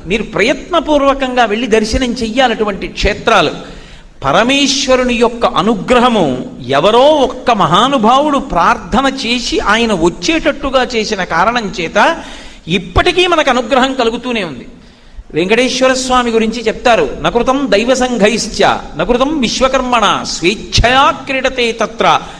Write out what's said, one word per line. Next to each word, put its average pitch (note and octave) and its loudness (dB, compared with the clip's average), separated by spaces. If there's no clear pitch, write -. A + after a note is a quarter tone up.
మీరు G3+ -2
ప్రయత్నపూర్వకంగా C4+ 0
వెళ్ళి A3+ -2
దర్శనం A3 0
చెయ్యాలి A#3 0
అటువంటి G3 -4
క్షేత్రాలు. G3 -2
పరమేశ్వరుని B3+ 2
యొక్క A#3 0
అనుగ్రహము F#3+ 2
ఎవరో E3 4
ఒక్క C4+ 2
మహానుభావుడు A#3+ 2
ప్రార్థన G#3 0
చేసి B3 -2
ఆయన A3 0
వచ్చేటట్టుగా B3+ 0
చేసిన G#3+ -4
కారణం G3 -2
చేత G#3 0
ఇప్పటికీ F4 0
మనకు D#4 2
అనుగ్రహం B3+ 2
కలుగుతూనే A#3 -2
ఉంది. C#3 -12
వెంకటేశ్వర A#3+ 2
స్వామి B3+ 0
గురించి A3+ 0
చెప్తారు, G#3+ 0
"నకృతం A#3+ 0
దైవ A3 2
సంఘైశ్చ G#3+ 0
నకృతం A#3+ 0
విశ్వకర్మణ A#3+ 0
స్వేచ్ఛయా A#3+ 0
క్రీడతే C4 -2
తత్ర F#3+ 0